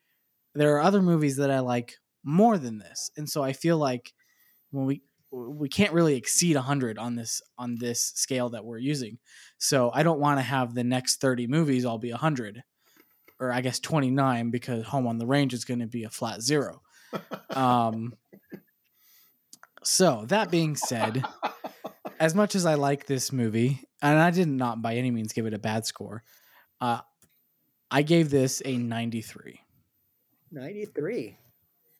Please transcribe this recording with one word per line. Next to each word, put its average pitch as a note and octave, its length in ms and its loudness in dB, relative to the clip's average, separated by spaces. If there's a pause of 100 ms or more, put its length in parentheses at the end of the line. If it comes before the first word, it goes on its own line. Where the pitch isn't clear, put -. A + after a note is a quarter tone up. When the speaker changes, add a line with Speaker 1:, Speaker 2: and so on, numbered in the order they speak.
(540)
Speaker 1:
there D3 220 4
are D3 40 2
other G3 220 6
movies D#3 340 4
that C#3 140 2
I C3+ 100 2
like B2 380 -4 (260)
more G3+ 340 4
than A#2 200 -6
this. - 380 -12
And D3+ 120 -8
so D3 140 -2
I C3+ 100 0
feel E3 260 2
like C3 340 -2 (580)
when C3+ 160 -2
we, C#3 160 -2 (280)
we C3+ 380 -8
can't G3 240 2
really E3 240 4
exceed D#3 400 2
a C3 60 0
hundred B2+ 360 -2
on A#2+ 180 -6
this, A2+ 260 -8 (160)
on A#2+ 180 -6
this A#2+ 380 -4
scale B2 360 -2
that A2 140 -10
we're A#2 140 -12
using. B2+ 400 -4 (400)
So B2 340 2
I C3+ 100 2
don't D#3+ 180 2
wanna C#3+ 220 2
have B2 320 -2
the B2 100 -2
next B2 360 0
thirty B2 260 0
movies C3+ 380 2
all A#2 140 -4
be A#2 120 -8
a A#2 60 -6
hundred, A#2+ 460 -2 (800)
or B2+ 120 -2
I B2+ 80 0
guess B2+ 200 -4
twenty-nine, C3 680 0
because A#2+ 360 -4
Home B2+ 200 -2
on A#2 120 -2
the A#2 80 -6
Range C3+ 280 2
is A#2 100 -8
gonna A#2+ 220 -4
be A2+ 180 -8
a G#2+ 60 -12
flat A2 320 -8
zero. B2 400 0 (680)
Um, A#2+ 640 2 (1700)
so C3+ 440 4
that G3 220 0
being D#3+ 260 0
said, A#2 480 -2 (480)
Speaker 2:
<laughs> - 480 -14
Speaker 1:
as D#3+ 140 2
much G3+ 200 2
as F3+ 120 2
I D#3 80 4
like C#3+ 320 0
this C3 260 -2
movie, A#2+ 480 2 (200)
and D3 180 6
I E3+ 120 6
did F3 180 2
not B2 340 -2
by A2+ 140 -2
any B2+ 140 0
means A2+ 220 -4
give A2+ 140 -2
it G#2+ 80 -4
a G#2 40 -6
bad A2+ 280 -2
score, G2+ 360 -10 (580)
uh, A#2+ 200 0 (880)
I C3+ 120 4
gave D#3+ 280 4
this C3+ 340 2
a C3+ 120 -4
ninety-three. A2+ 840 -6 (920)
Speaker 3:
Ninety-three. E3 840 -6 (640)